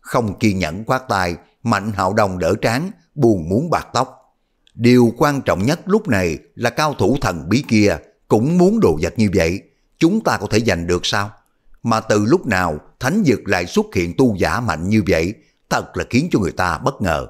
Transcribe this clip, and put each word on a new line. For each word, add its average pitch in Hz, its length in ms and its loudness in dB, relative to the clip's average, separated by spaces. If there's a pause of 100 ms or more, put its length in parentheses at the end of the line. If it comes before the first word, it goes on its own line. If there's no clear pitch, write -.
Không 110 380 -4
kiên 104 200 2
nhẫn 90 260 -6
quát 131 240 -4
tai, 90 280 -2 (260)
Mạnh 107 300 -2
Hạo 98 220 -2
Đông 101 240 0
đỡ 87 220 2
trán, 135 300 -2 (240)
buồn 107 340 2
muốn 135 220 0
bạc 104 220 -2
tóc. - 420 -4 (400)
Điều 120 420 6
quan 143 260 0
trọng 92 240 0
nhất 160 200 0
lúc 196 220 0
này 92 300 0 (160)
là 117 160 -4
cao 151 240 -2
thủ 113 260 0
thần 85 280 -4
bí 139 200 2
kia 101 300 4 (300)
cũng 131 300 2
muốn 196 220 4
đồ 85 220 2
vật 82 140 -4
như 104 180 2
vậy, 87 280 0 (360)
chúng 190 220 2
ta 120 160 -2
có 104 140 -6
thể 107 100 2
giành 90 260 -2
được 87 200 -2
sao? 104 240 -4 (520)
Mà 113 180 0
từ 104 240 0
lúc 151 220 0
nào 92 320 -2 (220)
thánh 170 260 0
vực 110 220 2
lại 92 180 0
xuất 107 280 -2
hiện 87 240 -2
tu 117 180 2
giả 87 240 0
mạnh 90 280 -4
như 107 200 2
vậy, 87 260 0 (360)
thật - 260 -4
là 87 140 -4
khiến 147 220 0
cho 147 60 2
người 85 140 0
ta 85 260 -2
bất 139 240 -4
ngờ. 76 280 -2